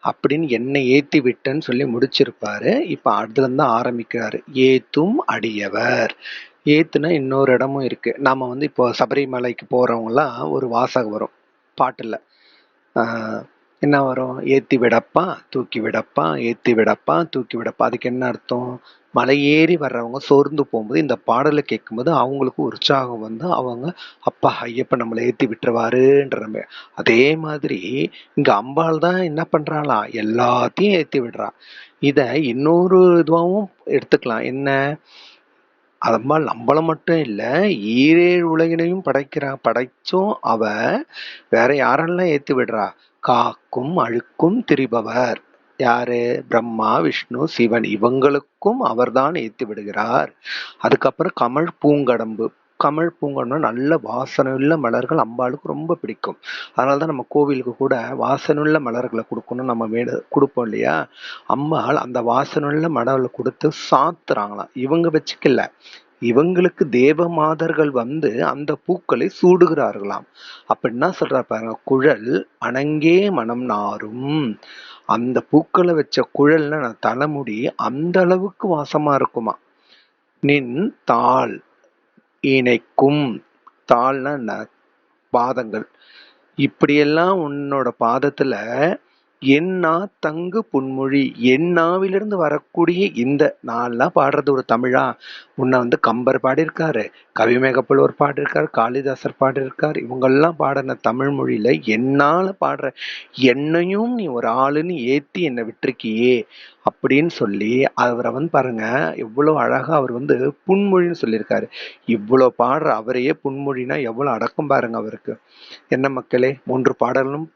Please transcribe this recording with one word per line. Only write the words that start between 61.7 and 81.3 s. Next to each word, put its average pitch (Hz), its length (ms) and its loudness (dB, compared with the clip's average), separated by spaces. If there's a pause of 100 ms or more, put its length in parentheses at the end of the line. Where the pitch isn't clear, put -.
அந்த 127 260 -2
வாசனுள்ள 143 680 0
மலர்களை 127 440 0
கொடுத்து 127 360 -2 (220)
சாத்துறாங்களாம். 131 800 0
இவங்க 156 360 0
வச்சுக்கல, 139 560 0 (560)
இவங்களுக்கு 170 680 2
தேவ 151 400 4
மாதர்கள் 156 640 0
வந்து 131 540 -2
அந்த 147 400 -4
பூக்களை 143 440 -2 (120)
சூடுகிறார்களாம். 143 840 2 (400)
அப்ப - 240 0
என்ன 131 300 -2
சொல்றா 139 200 0
பாருங்க, 113 440 -6
"குழல் 135 640 0 (100)
அணங்கே 151 720 0
மனம் 123 340 -4
நாரும்." 110 920 -4 (480)
அந்த 120 360 0
பூக்களை 175 520 2
வச்ச 139 360 0 (100)
குழல்ல 151 400 4
நான் 117 200 -6
தலைமுடி 127 760 -2
அந்த 151 440 -2
அளவுக்கு 185 580 0
வாசமா 147 360 0
இருக்குமா. 123 460 -2 (800)
"நின் 143 560 0 (100)
தாள் - 560 0 (800)